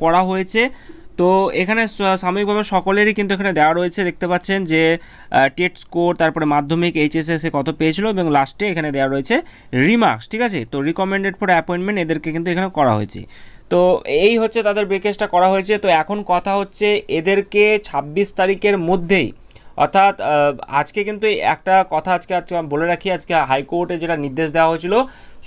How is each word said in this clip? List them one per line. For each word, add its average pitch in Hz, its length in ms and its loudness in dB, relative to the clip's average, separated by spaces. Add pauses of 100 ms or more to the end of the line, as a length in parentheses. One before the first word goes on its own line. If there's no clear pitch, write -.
করা 170 260 4
হয়েছে। 190 320 -2 (580)
তো 180 100 4 (320)
এখানে 220 220 0 (120)
সা-, 190 280 0
সাময়িকভাবে 202 400 0 (100)
সকলেরই 202 460 2
কিন্তু 202 160 0
এখানে 196 240 -2
দেওয়া 156 200 4
রয়েছে, 180 200 -2 (100)
দেখতে 175 220 -6
পাচ্ছেন 196 280 -2 (120)
যে, 160 100 4 (160)
আহ, - 500 0 (100)
টেট 180 160 -2 (100)
স্কোর, 170 280 0 (100)
তারপরে 160 320 0
মাধ্যমিক, 160 400 0 (100)
এইচএসএ 160 400 -2
সে 165 140 -2
কত 170 100 -2 (120)
পেয়েছিল, 160 340 0
এবং 185 120 -2 (120)
লাস্টে 139 340 -2
এখানে 160 240 -4
দেওয়া 135 180 0
রয়েছে 139 220 -2 (520)
রিমার্কস, 190 440 2
ঠিক 220 160 -4
আছে। 190 120 -4 (120)
তো 147 60 -6 (100)
recommended 190 520 -2
for 208 80 -4 (140)
appointment 180 420 -4
এদেরকে 160 320 -4
কিন্তু 170 180 -4
এখানে 185 140 -2 (120)
করা 127 180 4
হয়েছে। - 240 -6 (500)
তো 175 80 4 (460)
এই 226 160 4
হচ্ছে 220 260 -2
তাদের 208 220 0
ব্রেকেজটা 202 360 -2 (100)
করা 180 180 4
হয়েছে। 190 200 0 (100)
তো 208 40 0 (140)
এখন 196 160 -4 (160)
কথা 196 260 0
হচ্ছে 196 280 -4 (320)
এদেরকে 196 440 2 (240)
ছাব্বিশ 147 400 -2 (120)
তারিখের 196 360 0 (140)
মধ্যেই, 175 400 2 (540)
অর্থাৎ, 190 380 4
আহ, 104 80 -2 (500)
আজকে 151 280 -4
কিন্তু 214 180 -6 (300)
একটা 185 200 0 (180)
কথা 156 240 -2
আজকে, - 220 -8
আজকে 175 120 -10 (100)
আমি 156 120 -6
বলে 151 180 0
রাখি, 175 160 -4 (100)
আজকে 165 160 -8 (160)
হাইকোর্টে 170 520 -2
যেটা 165 140 -2 (100)
নির্দেশ 143 300 -2
দেওয়া 165 160 4
হয়েছিল 170 240 -2 (520)